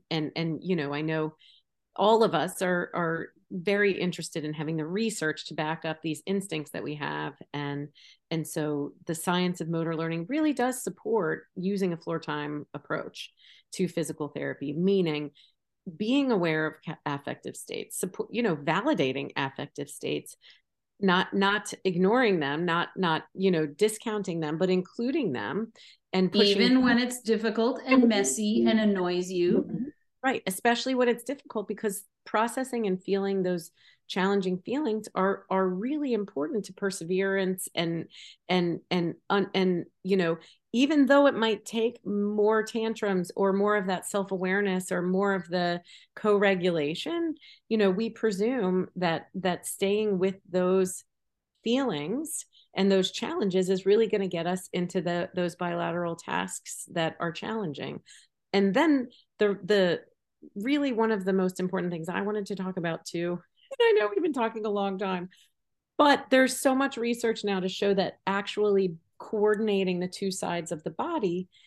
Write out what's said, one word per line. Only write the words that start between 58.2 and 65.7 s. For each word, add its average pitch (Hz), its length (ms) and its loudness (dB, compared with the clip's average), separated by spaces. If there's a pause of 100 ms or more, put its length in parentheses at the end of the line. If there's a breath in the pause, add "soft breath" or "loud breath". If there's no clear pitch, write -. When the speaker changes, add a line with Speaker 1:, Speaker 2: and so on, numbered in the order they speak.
Speaker 1:
And 196 200 4
then 277 360 4 (300 soft breath)
the, 202 240 2
the 185 380 4 (540)
really 277 380 0
one 220 180 2
of 196 140 0
the 190 80 2
most 185 260 2
important 180 320 -2
things 165 160 -6
I 185 140 -2
wanted 208 260 -4
to 202 80 -6
talk 185 220 -6
about 165 280 -4
too, 175 260 -4
and - 500 -10
I 466 120 6
know 415 160 4
we've 403 140 -2
been 349 80 0
talking 226 340 -2
a 220 40 -2
long 196 300 0
time, 185 300 -4 (680 soft breath)